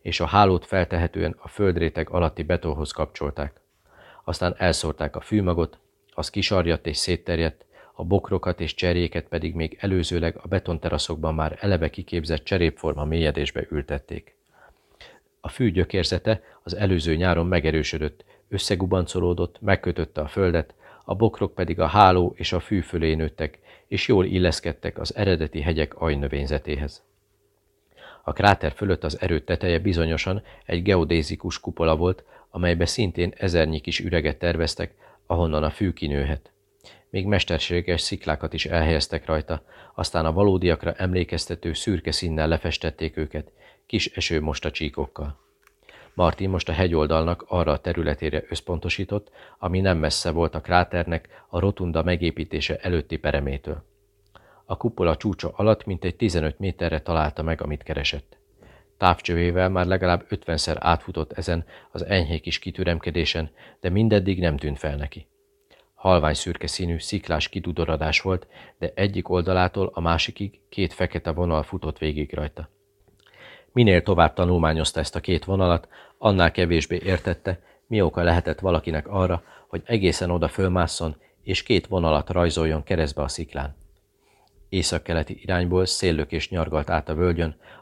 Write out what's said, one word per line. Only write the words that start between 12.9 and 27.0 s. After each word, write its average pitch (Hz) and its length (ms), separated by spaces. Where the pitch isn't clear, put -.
mélyedésbe 76 640
ültették. - 640
A - 100
fű 117 220
gyökérzete 90 720
az 87 120
előző 85 400
nyáron 85 300
megerősödött, 78 800
összegubancolódott, 90 1120
megkötötte 90 600
a 78 60
földet, 87 460
a - 120
bokrok 104 400
pedig 82 240
a 80 80
háló 90 480
és - 180
a 90 60
fű 98 200
fölé 80 340
nőttek, 80 460
és - 200
jól 101 180
illeszkedtek 87 720
az - 160
eredeti 80 460
hegyek 78 400
ajnövényzetéhez. 71 1040